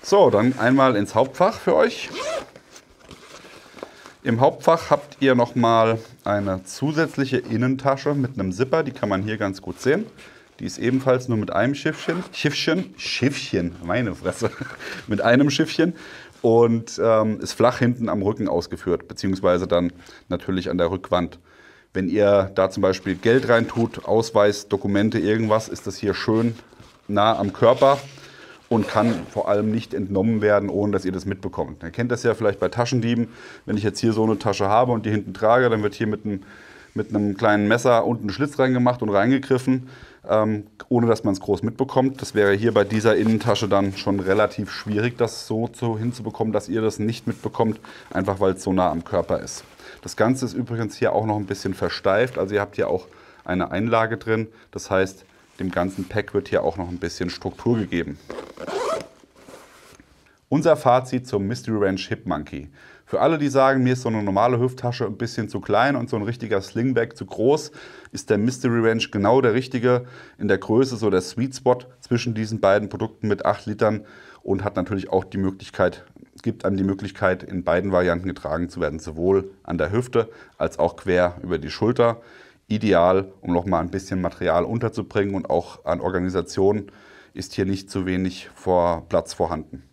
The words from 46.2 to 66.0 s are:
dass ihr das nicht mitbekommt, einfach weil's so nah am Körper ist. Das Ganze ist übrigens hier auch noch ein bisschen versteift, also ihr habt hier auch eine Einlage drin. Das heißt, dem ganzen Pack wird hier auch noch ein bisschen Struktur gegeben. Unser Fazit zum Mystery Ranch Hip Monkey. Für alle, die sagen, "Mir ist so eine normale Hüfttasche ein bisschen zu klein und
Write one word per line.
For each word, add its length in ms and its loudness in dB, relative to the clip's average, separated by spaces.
dass 160 -4
ihr 120 -2
das 160 -2
nicht 300 -4
mitbekommt, 500 -4
einfach 300 -2
weil's 240 0
so 80 -4
nah 180 2
am 140 -4
Körper 380 -2
ist. 240 -14
Das 140 -14
Ganze 300 0
ist 80 -8
übrigens 420 -6
hier 160 0
auch 140 0
noch 100 -2
ein 100 -4
bisschen 280 -6
versteift, 640 0
also 180 -2
ihr 60 2
habt 160 -6
hier 120 -2
auch 200 -4
eine 280 -2
Einlage 440 0
drin. 320 -4
Das 180 -12
heißt, 360 0
dem 120 -4
ganzen 340 -4
Pack 280 -6
wird 140 -2
hier 160 0
auch 140 -2
noch 120 -8
ein 80 -10
bisschen 320 -6
Struktur 480 -2
gegeben. 400 -4
Unser 260 4
Fazit 520 2
zum 200 -2
Mystery 380 -2
Ranch 240 -2
Hip 160 -8
Monkey. 440 -6
Für 160 -2
alle, 160 4
die 100 -2
sagen, 360 4
"Mir 100 4
ist 80 -4
so 80 -2
eine 140 -2
normale 360 2
Hüfttasche 460 -2
ein 120 -6
bisschen 320 -6
zu 120 -8
klein 340 2
und 140 -4